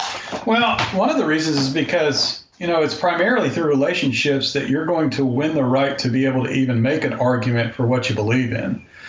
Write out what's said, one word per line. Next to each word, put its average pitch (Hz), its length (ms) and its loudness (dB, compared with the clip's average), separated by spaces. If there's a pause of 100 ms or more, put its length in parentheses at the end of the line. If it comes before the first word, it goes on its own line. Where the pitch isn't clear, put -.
(460)
Well, 226 320 2 (160)
one 196 160 2
of 302 80 0
the 262 80 0
reasons 156 320 0
is 135 160 0
because, 151 720 0 (160)
you 175 80 -6
know, 165 160 2
it's 139 100 -2
primarily 180 560 0
through 165 160 -2
relationships 143 880 2
that 131 160 -2
you're 147 160 0
going 160 260 2
to 139 140 0
win 143 300 0
the 143 80 2
right 135 360 2
to 143 100 -2
be 131 160 2
able 131 180 0
to - 80 -4
even 127 320 2
make 151 200 0
an 151 100 -2
argument 120 600 0
for 120 140 0
what 123 220 0
you 113 60 0
believe 110 360 0
in. - 340 -4 (240)